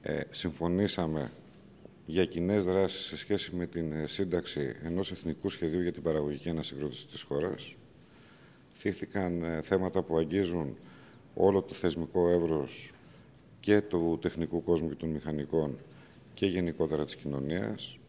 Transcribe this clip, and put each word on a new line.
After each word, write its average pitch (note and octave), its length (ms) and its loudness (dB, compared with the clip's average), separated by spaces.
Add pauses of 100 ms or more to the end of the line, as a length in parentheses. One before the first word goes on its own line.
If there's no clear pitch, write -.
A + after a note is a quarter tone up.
ε, D2 180 -2 (100)
συμφωνήσαμε E2+ 1000 0 (760)
για F2 180 4
κοινές F#2 400 2
δράσεις F#2 400 2
σε - 120 -8
σχέση - 380 -2
με F2 120 -2
την, E2 260 -4
ε, D#2 140 -2
σύνταξη E2+ 680 -2 (100)
ενός F2+ 280 -2
εθνικού E2+ 360 -4
σχεδίου E2+ 320 0
για F2 120 0
την - 100 -12
παραγωγική D2+ 460 0
ανασυγκρότηση D2 580 -4
της - 160 -14
χώρας. - 520 -4 (1000)
Θίχθηκαν, F#2 680 -2
ε, E2 200 -2
θέματα F#2 400 2
που D#2+ 140 0
αγγίζουν E2 600 2 (580)
όλο G2 280 6
το - 120 -10
θεσμικό E2 540 2
εύρος D#2+ 640 0 (680)
και G#2 200 6
του E2+ 420 0
τεχνικού E2 420 -2
κόσμου E2 240 4
και C#2 60 -4
των E2 140 -6
μηχανικών D2+ 720 -2 (560)
και G2+ 120 0
γενικότερα E2 580 0
της - 120 -8
κοινωνίας. D2+ 840 -4 (100)